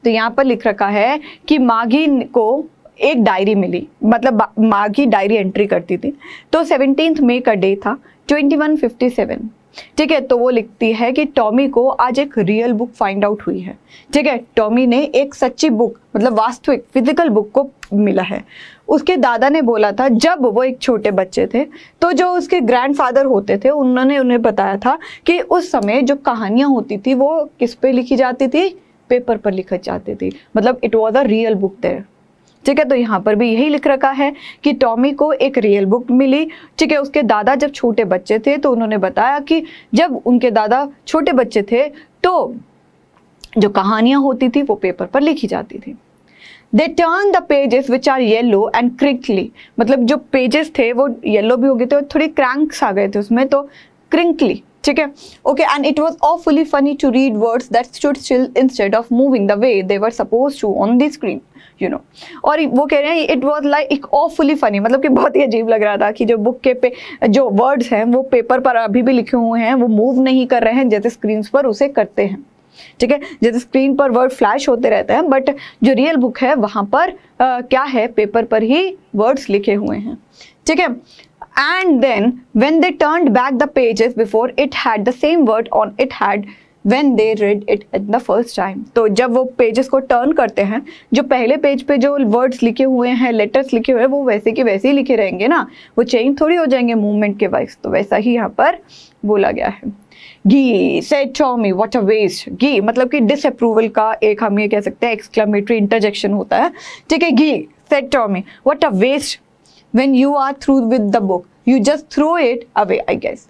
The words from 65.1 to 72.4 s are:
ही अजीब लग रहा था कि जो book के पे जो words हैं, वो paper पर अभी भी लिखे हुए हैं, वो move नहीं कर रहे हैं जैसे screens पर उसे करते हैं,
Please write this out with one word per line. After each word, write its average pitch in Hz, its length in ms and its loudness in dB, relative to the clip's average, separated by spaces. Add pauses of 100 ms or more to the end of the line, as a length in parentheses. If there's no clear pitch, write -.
ही 294 80 4
अजीब 226 260 0
लग 220 140 2
रहा 208 140 0
था 208 140 0
कि 220 140 -4
जो 226 120 2
book 240 240 -2
के 254 120 2
पे 247 200 0 (360)
जो 247 200 4
words 240 420 2
हैं, 220 140 0
वो 247 160 2
paper 254 380 0
पर 254 160 0
अभी 226 260 0
भी 247 100 2
लिखे 240 260 0
हुए 233 220 0
हैं, 226 140 0
वो 247 140 2
move 240 340 2
नहीं 262 260 2
कर 240 160 2
रहे 226 100 2
हैं 254 160 2
जैसे 208 200 0
screens 214 400 -4
पर 277 160 2
उसे 240 220 0
करते 220 340 -2
हैं, 196 240 -4 (540)